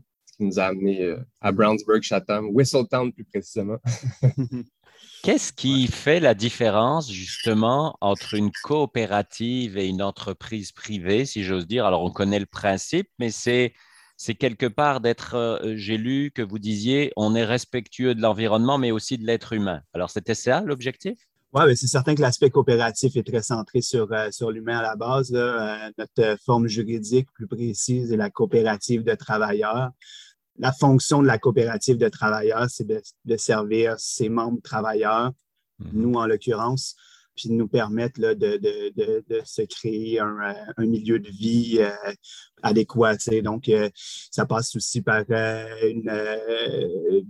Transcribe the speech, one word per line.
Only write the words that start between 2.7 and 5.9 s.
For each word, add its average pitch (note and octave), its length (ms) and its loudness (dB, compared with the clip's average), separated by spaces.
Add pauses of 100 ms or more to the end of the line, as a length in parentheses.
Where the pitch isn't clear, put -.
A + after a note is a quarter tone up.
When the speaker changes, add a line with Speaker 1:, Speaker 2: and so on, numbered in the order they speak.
Speaker 1:
plus A2 120 -18
précisément. G#2 540 -6 (440)
<laughs> B2+ 480 0 (540)
Speaker 2:
Qu'est-ce - 280 2
qui C3+ 300 2
Speaker 1:
Ouais. B2 80 2